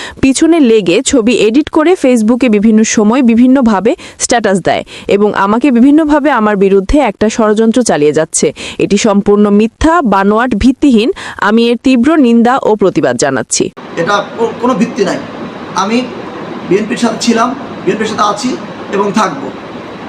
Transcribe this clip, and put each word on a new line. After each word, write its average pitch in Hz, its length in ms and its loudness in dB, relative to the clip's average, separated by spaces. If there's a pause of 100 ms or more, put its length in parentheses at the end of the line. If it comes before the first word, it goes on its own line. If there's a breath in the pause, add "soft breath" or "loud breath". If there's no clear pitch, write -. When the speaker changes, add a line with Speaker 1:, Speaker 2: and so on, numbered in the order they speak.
(220 loud breath)
Speaker 1:
পিছনে 320 380 2
লেগে 220 420 2
ছবি 247 320 0
এডিট 220 360 0
করে 330 340 2
Facebook-এ 247 460 2
বিভিন্ন 214 340 4
সময় 220 380 2
বিভিন্নভাবে 233 760 2 (240 loud breath)
স্ট্যাটাস 220 400 0
দেয় 127 240 -2 (240 loud breath)
এবং 202 260 0
আমাকে 226 380 2
বিভিন্নভাবে 294 600 2
আমার 214 260 0
বিরুদ্ধে 196 420 2
একটা 220 300 0
ষড়যন্ত্র 226 540 2
চালিয়ে 151 300 2
যাচ্ছে। 156 400 -2 (240 loud breath)
এটি 190 200 0
সম্পূর্ণ 202 520 2
মিথ্যা, 233 520 0
বানোয়াট, 214 540 0
ভিত্তিহীন। 247 560 2 (260 loud breath)
আমি 233 320 2
এর 240 140 0
তীব্র 262 320 2
নিন্দা 240 460 4
ও 220 140 0
প্রতিবাদ 160 420 0
জানাচ্ছি।" 135 520 -2 (280)
Speaker 2:
এটা 202 260 -2 (140)
কো-, 233 100 -2 (140)
কোনো 247 120 0
ভিত্তি 202 320 -2
নাই। 147 120 -4 (580)
আমি 208 260 -2 (680)
বিএনপির 214 280 -2
সাথে 226 240 -2
ছিলাম, 240 340 0 (300)
বিএনপির 208 220 -4
সাথে 214 140 -6
আছি 208 360 -4 (360)
এবং 202 180 -2
থাকব। 185 380 -4 (600)